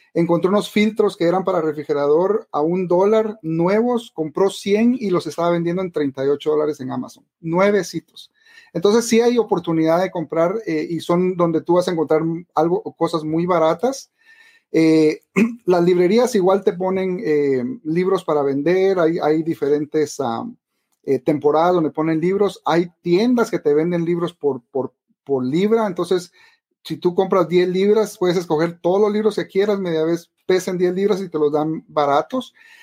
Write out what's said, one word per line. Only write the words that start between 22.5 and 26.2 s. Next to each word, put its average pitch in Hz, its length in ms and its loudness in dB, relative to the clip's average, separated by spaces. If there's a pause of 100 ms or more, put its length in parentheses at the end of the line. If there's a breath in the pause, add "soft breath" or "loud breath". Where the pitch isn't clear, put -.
hay 175 260 0 (120)
tiendas 226 480 2
que 170 80 -2
te 147 160 2
venden 170 300 0
libros 170 280 -2
por, 131 380 -4
por, 127 240 -4 (280)
por 131 220 -2
libra, 208 420 0
entonces 180 460 -4 (520 soft breath)